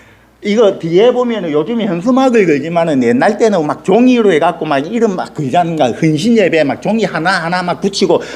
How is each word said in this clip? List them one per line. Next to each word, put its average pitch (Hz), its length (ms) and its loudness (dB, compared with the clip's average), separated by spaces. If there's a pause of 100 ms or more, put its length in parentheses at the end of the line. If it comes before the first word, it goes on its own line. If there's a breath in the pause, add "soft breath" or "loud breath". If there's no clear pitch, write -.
(440 loud breath)
이거 208 340 2
뒤에 180 340 2
보면은 226 400 -2
요즘에 196 340 -2
현수막을 233 600 2
걸지만은 160 580 0
옛날 156 340 0
때는 208 260 2
막 147 200 -6
종이로 226 480 4
해갖고 170 340 0
막 143 120 0
이름 208 360 -2
막 120 200 -8
걸자는가, 156 580 -2
헌신 165 440 0
예배 160 280 2
막 139 180 -4
종이 208 220 -2
하나하나 175 580 -2
막 175 180 -4
붙이고 185 400 0 (160 loud breath)